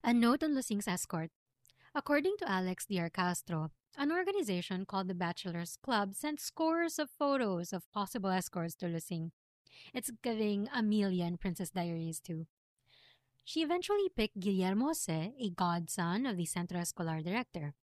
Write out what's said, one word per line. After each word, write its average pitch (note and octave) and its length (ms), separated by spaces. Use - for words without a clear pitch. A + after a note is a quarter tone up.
A A#3 100
note A#3+ 300
on D4+ 100
Lusing's G#3+ 360
escort. E3+ 420
According D4 440
to D#4 120
Alex F#3 340
D F#3+ 140
R E3 100
Castro, E3+ 600
an C#4+ 140
organization A#3 760
called F#3+ 220
the F#3 80
Bachelor's E3+ 680
Club D4 320
sent D4+ 260
scores D#4+ 600
of D4+ 100
photos A#3 640
of - 180
possible G3 380
escorts F3 460
to F3+ 120
Lusing. E3 440
It's B3+ 200
giving G#3+ 540
Amelia G#3 480
and E3+ 160
Princess F3+ 320
Diaries E3 480
too. D#3+ 260
She D#4+ 200
eventually F4+ 520
picked G#3+ 240
Guillermo F#3+ 480
Jose, F#3+ 520
a A3 100
godson F3 760
of G3+ 100
the F3 80
Centro F3 340
Escolar E3 440
director. F3 500